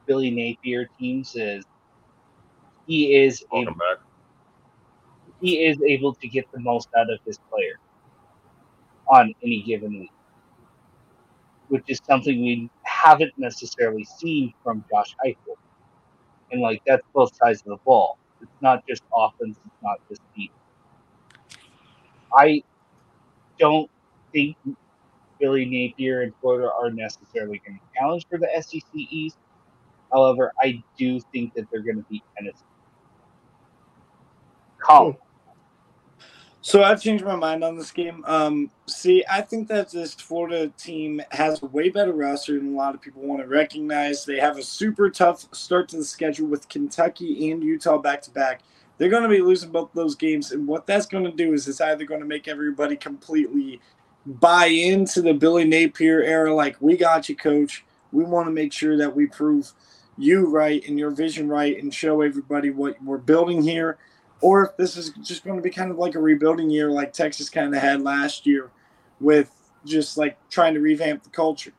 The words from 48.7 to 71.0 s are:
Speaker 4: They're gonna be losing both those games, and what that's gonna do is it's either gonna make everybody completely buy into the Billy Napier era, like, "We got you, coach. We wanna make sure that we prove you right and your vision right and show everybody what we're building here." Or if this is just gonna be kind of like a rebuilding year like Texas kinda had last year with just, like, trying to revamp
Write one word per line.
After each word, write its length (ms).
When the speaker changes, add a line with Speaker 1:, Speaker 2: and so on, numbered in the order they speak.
Speaker 4:
They're 120
gonna 200
be 120
losing 320
both 200
those 220
games, 380
and 160
what 180
that's 200
gonna 260
do 200
is 140
it's 140
either 240
gonna 220
make 200
everybody 500
completely 840
buy 420
into 540
the 140
Billy 300
Napier 580
era, 320
like, 240
"We 180
got 320
you, 60
coach. 500
We 100
wanna 300
make 200
sure 260
that 180
we 100
prove 460
you 300
right 400
and 100
your 140
vision 380
right 340
and 100
show 280
everybody 500
what 320
we're 160
building 460
here." 340
Or 240
if 100
this 200
is 140
just 220
gonna 180
be 80
kind 200
of 60
like 180
a 60
rebuilding 480
year 220
like 240
Texas 340
kinda 300
had 240
last 440
year 240
with 300
just, 320
like, 200
trying 240
to 60
revamp 420